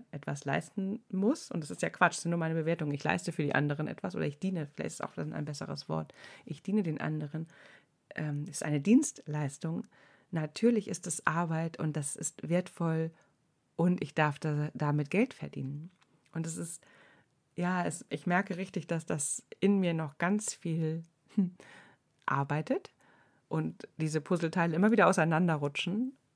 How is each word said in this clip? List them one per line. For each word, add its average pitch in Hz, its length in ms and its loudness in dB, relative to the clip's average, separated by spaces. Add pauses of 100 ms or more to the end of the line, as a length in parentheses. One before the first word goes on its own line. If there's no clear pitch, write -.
(120)
etwas 143 320 -6
leisten 190 640 -2
muss. 202 420 0
Und 160 140 -2
das 147 80 -10
ist 170 100 -4
ja 165 80 0
Quatsch, 170 220 4
das - 100 -8
sind 170 80 0
nur 170 80 2
meine 160 160 0
Bewertungen. 156 400 0
Ich 143 80 -4
leiste 175 300 0
für 160 100 -2
die 143 140 0
anderen 147 320 2
etwas 185 260 -6
oder 160 120 0
ich 143 120 -6
diene, 180 300 -2
vielleicht 160 240 -6
ist - 100 -8
auch - 100 -6
das 156 200 -6
ein 156 120 -4
besseres 147 440 -8
Wort. 160 260 -4 (300)
Ich - 180 -12
diene 196 220 0
den 160 160 -2
anderen. 156 480 -4 (640)
Ähm, 147 340 -2
ist - 140 -8
eine 147 180 2
Dienstleistung. 160 1080 2 (420)
Natürlich 196 560 2
ist - 220 -6
es - 180 -4
Arbeit 165 540 0
und 156 160 0
das 143 180 -4
ist - 340 -8
wertvoll 165 640 0 (640)
und 180 260 4
ich - 140 -6
darf 151 240 2
da, 151 340 -2
damit 147 380 0
Geld 226 240 2
verdienen. 143 560 -8 (420)
Und 165 140 -4
es 165 100 -8
ist, 170 240 -8 (760)
ja, 180 280 0
es, - 240 -6
ich 160 200 -4
merke 185 280 0
richtig, 185 300 -6
dass 165 180 -4
das - 380 -4 (160)
in 196 220 4
mir 175 140 2
noch 160 240 -4
ganz 208 360 0
viel 165 480 -2 (340)
<laughs> 202 60 4 (840)
arbeitet 147 680 0 (560)
und 160 480 -4
diese 156 240 0
Puzzleteile 165 560 0
immer 208 160 6
wieder 190 160 8
auseinanderrutschen 170 1040 2 (240)